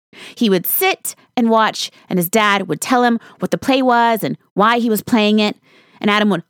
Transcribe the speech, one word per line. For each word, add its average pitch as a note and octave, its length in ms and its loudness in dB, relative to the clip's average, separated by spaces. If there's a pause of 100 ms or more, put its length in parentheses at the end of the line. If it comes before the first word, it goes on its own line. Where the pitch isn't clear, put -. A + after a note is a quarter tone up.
(340)
He A3+ 160 -2
would F#3 160 0
sit - 480 -4 (220)
and A#3 140 2
watch, A3 420 0 (180)
and F3+ 80 -2
his F3 120 -2
dad G3+ 400 0
would D#3 100 -6
tell B3 240 0
him A#3 160 2 (200)
what F3+ 120 -4
the F3+ 60 -4
play C4+ 240 0
was A#3 420 2
and C#3+ 140 -6 (160)
why A3+ 260 2
he A#3 100 0
was G#3+ 140 -2
playing G#3+ 360 2
it, G#3 180 -2 (420)
and G#3+ 100 -2
Adam G#3 200 2
would E3+ 200 0